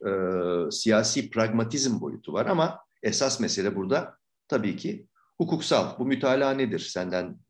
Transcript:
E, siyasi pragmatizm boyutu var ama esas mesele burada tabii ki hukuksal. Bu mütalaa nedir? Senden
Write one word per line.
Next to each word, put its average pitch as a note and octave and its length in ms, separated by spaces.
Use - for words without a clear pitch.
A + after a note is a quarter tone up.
E, G2 40
siyasi A2 600
pragmatizm A2+ 720
boyutu D2 320
var G2+ 140
ama E3 320
esas - 380
mesele G2 360
burada G2+ 380
tabii C3 280
ki - 300
hukuksal. D#3+ 600
Bu B2 80
mütalaa C3+ 440
nedir? C3+ 280
Senden F2+ 600